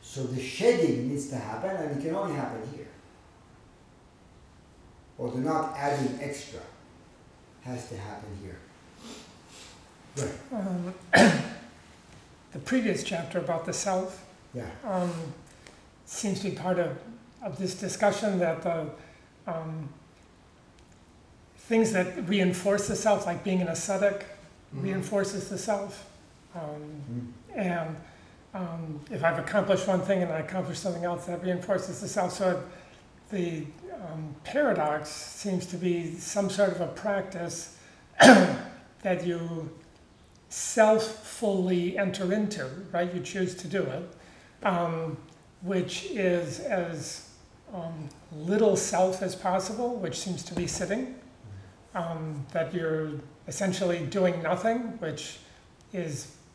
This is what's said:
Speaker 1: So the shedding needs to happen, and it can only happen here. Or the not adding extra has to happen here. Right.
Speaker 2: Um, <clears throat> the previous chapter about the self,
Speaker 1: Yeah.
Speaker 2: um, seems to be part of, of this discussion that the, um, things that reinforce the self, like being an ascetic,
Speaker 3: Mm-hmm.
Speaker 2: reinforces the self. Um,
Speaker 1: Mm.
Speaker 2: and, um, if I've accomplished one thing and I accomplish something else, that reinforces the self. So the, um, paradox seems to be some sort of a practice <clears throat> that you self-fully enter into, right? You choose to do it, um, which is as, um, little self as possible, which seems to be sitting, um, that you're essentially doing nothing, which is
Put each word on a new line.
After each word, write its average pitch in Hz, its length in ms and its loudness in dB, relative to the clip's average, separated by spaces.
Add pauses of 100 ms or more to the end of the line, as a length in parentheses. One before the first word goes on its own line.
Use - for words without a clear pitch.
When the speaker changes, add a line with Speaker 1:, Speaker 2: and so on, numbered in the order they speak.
Speaker 1:
So 131 220 -8
the 127 180 -4
shedding 135 680 4
needs 143 180 -4
to 131 80 -6
happen, 180 340 -4
and 156 280 -2
it 143 60 -4
can 160 120 -2
only 175 180 -2
happen 127 260 -4 (140)
here. - 120 -12 (2250)
Or 120 120 -4
the 123 80 -4
not 156 380 0
adding 131 440 0
extra 139 400 -8 (1000)
has 127 280 -10
to 110 60 -10
happen 98 320 -12 (140)
here. 80 160 -12 (1600)
Right. 135 160 -2 (200)
Speaker 2:
Um, 185 420 -2 (180)
<clears throat> 165 300 8 (1080)
the - 120 -10
previous 220 400 2
chapter 175 340 -2
about 165 280 0
the 180 60 -4
self, 185 520 -2 (300)
Speaker 1:
Yeah. 127 120 -8 (180)
Speaker 2:
um, 180 280 0 (920)
seems - 340 -4
to 196 100 -2
be 135 60 -6
part 175 220 0
of, 160 180 0 (460)
of 185 160 -8
this 185 160 -2
discussion 202 640 2
that 165 240 2
the, 165 280 -2 (560)
um, 160 420 -6 (1700)
things 226 340 4
that 180 360 0
reinforce 196 600 4
the - 80 0
self, 202 300 4
like 175 180 -2
being 185 160 2
an 175 80 0
ascetic, 196 580 2 (460)
Speaker 3:
Mm-hmm. 156 120 -6
Speaker 2:
reinforces 190 640 0
the 196 100 -6
self. - 480 -2 (480)
Um, 170 80 -8 (500)
Speaker 1:
Mm. 123 200 -6 (240)
Speaker 2:
and, 170 400 -2 (580)
um, 165 460 -6 (100)
if 139 140 -2
I've - 160 4
accomplished 196 480 2
one 185 120 4
thing 185 220 2
and 165 100 0
I 156 60 0
accomplish 160 400 -4
something 170 260 -2
else, 175 200 -2
that 175 180 -4
reinforces 185 580 0
the 208 60 -6
self. 180 280 0
So 185 280 2 (680)
the, 170 360 -2 (340)
um, 156 320 -8 (120)
paradox 160 680 2
seems - 560 -4
to 180 100 -8
be 170 380 0
some 196 340 -2
sort 196 220 4
of 175 100 -4
a 170 60 0
practice 190 880 -4 (200)
<clears throat> - 240 -18
that 180 1040 8
you 165 420 -4 (840)
self-fully 196 1500 4
enter 190 340 0
into, 190 360 0 (240)
right? 175 200 0
You 180 100 -4
choose 185 340 -2
to - 100 -12
do 170 160 0
it, 135 260 -4 (540)
um, 165 540 0 (460)
which 180 500 -2
is 175 480 2
as, 170 680 -4 (460)
um, 165 340 -8 (220)
little 185 460 4
self 185 440 2
as 180 140 -2
possible, 220 600 0
which 185 240 -4
seems 175 240 -4
to 175 100 -10
be 170 140 -2
sitting, 214 480 -2 (800)
um, 160 560 -4
that 165 200 -2
you're 160 380 0 (380)
essentially 175 580 0
doing 180 360 2
nothing, 226 360 2 (220)
which - 380 -8 (540)
is 160 440 -6 (180)